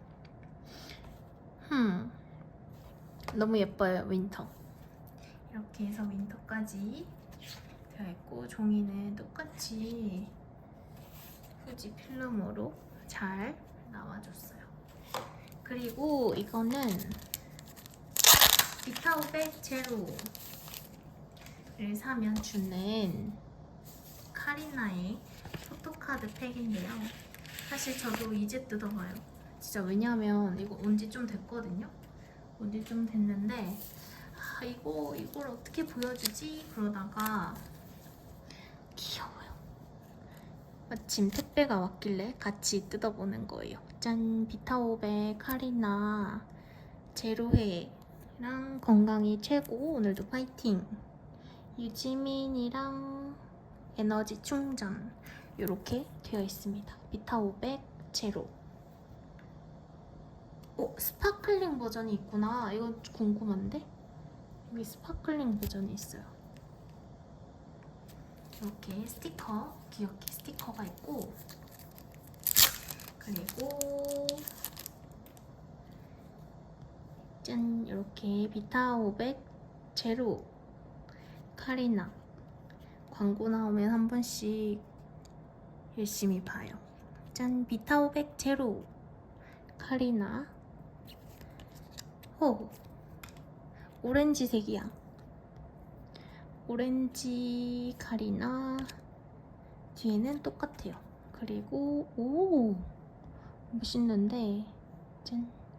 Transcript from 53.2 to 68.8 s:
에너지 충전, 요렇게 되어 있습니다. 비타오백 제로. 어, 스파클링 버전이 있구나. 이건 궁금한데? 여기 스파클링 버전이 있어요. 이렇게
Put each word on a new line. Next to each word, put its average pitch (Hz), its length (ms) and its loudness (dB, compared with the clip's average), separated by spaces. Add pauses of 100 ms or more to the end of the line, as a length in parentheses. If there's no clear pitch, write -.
에너지 214 460 4
충전, 254 720 0 (440)
요렇게 196 480 2 (180)
되어 208 180 0
있습니다. 202 560 -4 (140)
비타오백 226 680 0 (320)
제로. 196 380 0 (2250)
어, - 220 2
스파클링 392 800 4
버전이 226 380 0
있구나. 214 580 2
이건 226 280 0 (120)
궁금한데? 208 840 2 (720)
여기 233 120 -4
스파클링 269 760 0
버전이 196 340 -2
있어요. - 300 -8 (2500)
이렇게 208 460 -6